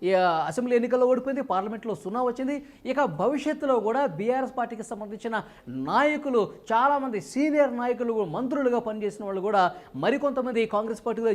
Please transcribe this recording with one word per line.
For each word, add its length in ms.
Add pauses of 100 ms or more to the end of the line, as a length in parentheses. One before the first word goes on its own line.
(180)
ఆ, 40 (280)
అసెంబ్లీ 300
ఎన్నికల్లో 320
ఓడిపోయింది, 320 (100)
పార్లమెంట్లో 500
సున్నా 260
వచ్చింది. 280 (340)
ఇక 80 (220)
భవిష్యత్తులో 560 (100)
కూడా 140 (180)
బీఆర్ఎస్ 380
పార్టీకి 340
సంబంధించిన 440 (540)
నాయకులు, 520 (300)
చాలామంది 480 (120)
సీనియర్ 480
నాయకులు, 320 (240)
మంత్రులుగా 440 (100)
పనిచేసిన 400
వాళ్ళు 180
కూడా 160 (400)
మరికొంతమంది 640 (100)
కాంగ్రెస్ 300
పార్టీలో 280